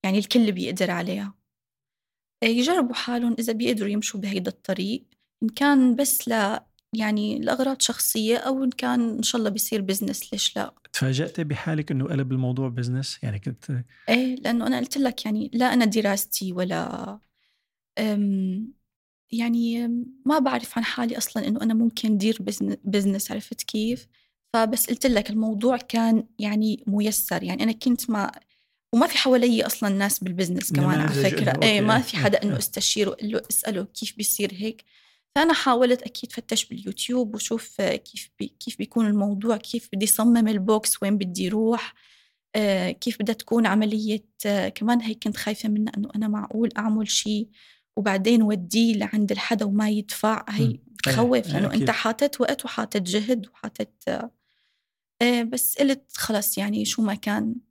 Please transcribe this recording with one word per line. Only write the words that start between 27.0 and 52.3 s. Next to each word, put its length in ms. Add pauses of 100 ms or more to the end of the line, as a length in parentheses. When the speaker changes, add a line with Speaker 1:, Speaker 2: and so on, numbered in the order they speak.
Speaker 1:
يعني، 200
أنا 80
كنت 380
ما، 220 (640)
وما 140
في 100
حوالي 480
أصلًا 240
ناس 340
بالبزنس 500
كمان، 160
على 140
Speaker 2:
نماذج 240
Speaker 1:
فكرة. 240
Speaker 2:
إنه 140
Speaker 1:
إيه، 120
Speaker 2:
أوكي، 100
Speaker 1:
ما 80
Speaker 2:
إيه، 60
Speaker 1:
في 160
حدا 200
Speaker 2:
إيه، 60
Speaker 1:
إنه 100
Speaker 2:
إيه. 60
Speaker 1:
استشيره، 500
قل 220
له، 100 (100)
اسأله 320
كيف 340
بيصير 360
هيك. 300 (520)
فأنا 180
حاولت 500
أكيد 280
فتش 340
باليوتيوب 680
وشوف، 460
آه، 140
كيف 340 (100)
بي-، 200
كيف 180
بيكون 280
الموضوع، 520
كيف 360
بدي 120
صمم 420
البوكس، 560
وين 140
بدي 320
روح، 440 (640)
آه، 360
كيف 280
بدها 160
تكون 300
عملية. 580 (220)
آه، 240
كمان 320
هي 120
كنت 240
خايفة 320
منها 280
إنه 180
أنا 120
معقول 500
أعمل 320
شي 380 (500)
وبعدين 440
وديه 540
لعند 360
الحدا 340
وما 240
يدفع. 600
هي 180
Speaker 2:
مم. 200
Speaker 1:
بتخوف، 480
Speaker 2:
إيه، 100
إيه، 60
Speaker 1:
لأنه 160
أنت 80
Speaker 2:
أكيد. 140
Speaker 1:
حاطط 520